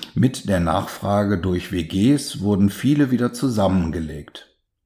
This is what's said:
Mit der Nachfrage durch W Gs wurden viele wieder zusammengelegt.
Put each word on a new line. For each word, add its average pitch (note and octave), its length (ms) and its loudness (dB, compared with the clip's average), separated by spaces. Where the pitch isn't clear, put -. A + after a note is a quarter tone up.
Mit B2 340 0
der F#2 120 2
Nachfrage G2+ 760 0
durch F2+ 340 -2
W F2+ 120 -2
Gs G#2+ 580 0
wurden G2 300 2
viele C#3 400 2
wieder A#2+ 220 0
zusammengelegt. E2+ 1200 -2